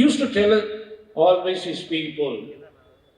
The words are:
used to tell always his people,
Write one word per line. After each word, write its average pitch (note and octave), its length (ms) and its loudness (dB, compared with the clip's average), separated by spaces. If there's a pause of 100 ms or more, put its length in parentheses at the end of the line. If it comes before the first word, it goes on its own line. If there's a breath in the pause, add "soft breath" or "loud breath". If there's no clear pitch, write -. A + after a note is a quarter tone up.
used C#4 180 0
to - 40 -2 (100)
tell G#3 160 4 (720)
always F3+ 360 2 (100)
his C#3+ 120 -10 (100)
people, D3 420 -4 (840)